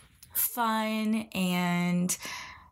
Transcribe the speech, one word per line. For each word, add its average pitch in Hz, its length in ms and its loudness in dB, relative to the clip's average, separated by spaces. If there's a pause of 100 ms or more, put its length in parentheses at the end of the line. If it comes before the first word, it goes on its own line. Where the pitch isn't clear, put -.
(320)
fun 220 1040 0
and 180 840 2 (560)